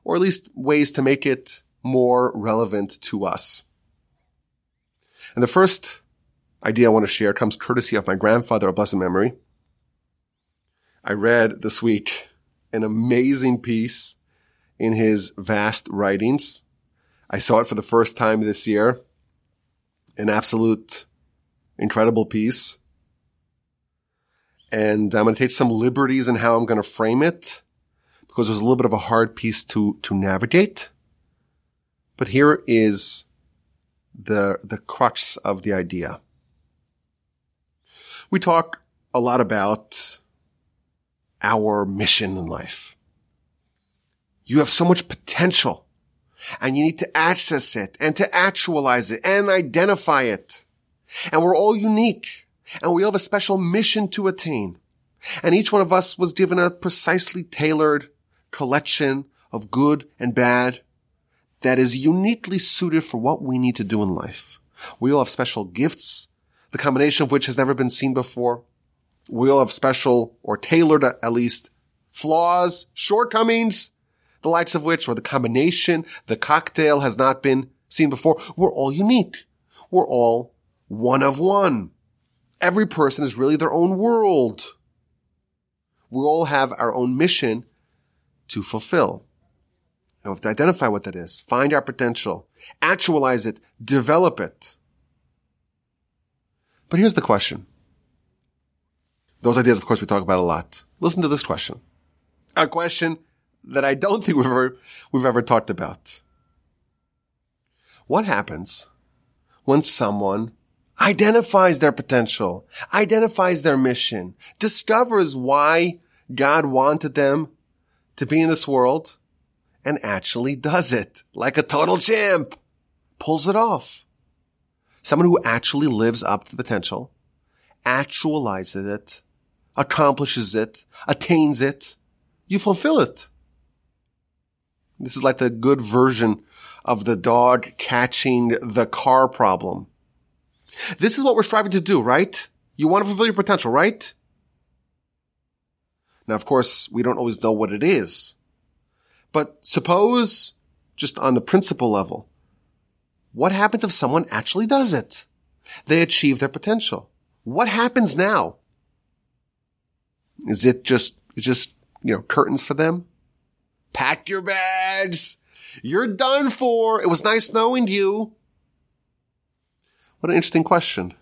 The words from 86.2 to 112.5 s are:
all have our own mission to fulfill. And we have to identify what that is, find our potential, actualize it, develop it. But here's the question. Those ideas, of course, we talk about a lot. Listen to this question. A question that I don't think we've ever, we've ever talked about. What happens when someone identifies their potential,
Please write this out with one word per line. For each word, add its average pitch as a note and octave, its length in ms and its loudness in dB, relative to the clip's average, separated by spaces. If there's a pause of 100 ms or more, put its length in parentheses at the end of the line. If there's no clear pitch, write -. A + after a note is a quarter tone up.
all D#3 240 2
have C3+ 260 0
our A#2 220 -2
own B2+ 240 0
mission B2 480 0 (800)
to G#2 140 -8
fulfill. G#2+ 640 -2 (1000)
And G2+ 60 -10
we F#2+ 40 -6
have - 60 -16
to A2+ 80 -4
identify D3 400 0
what G2+ 160 -4
that F#2 120 -14
is, E2+ 220 -12
find C#3 360 0
our C#3+ 80 2
potential, A#2 640 -6 (320)
actualize D3 640 2
it, A2 160 -8 (220)
develop C#3 580 2
it. - 360 -12 (2000)
But E3+ 100 0
here's G#3+ 160 4
the - 60 -2
question. - 460 -2 (1800)
Those A#2+ 140 4
ideas, A#2+ 220 6
of - 80 -10
course, A2+ 140 0
we G2+ 60 -8
talk G2+ 160 0
about F2+ 160 0
a F2+ 40 2
lot. E2+ 420 -4 (140)
Listen E3+ 240 -2
to D3+ 60 0
this C#3+ 140 -2
question. - 380 -8 (760)
A D#3 100 2
question E3 520 -2 (460)
that C3+ 200 -2
I C#3 100 2
don't G3+ 280 -2
think E3 140 0
we've B2+ 100 4
ever, B2+ 300 0 (360)
we've C3 120 -2
ever B2 160 2
talked A#2 300 0
about. F2 500 -10 (1900)
What G3+ 200 0
happens F3+ 640 -4 (760)
when C#3+ 180 4
someone G#2 680 -2 (480)
identifies G3+ 800 4
their D3 140 4
potential, A2 720 -2 (260)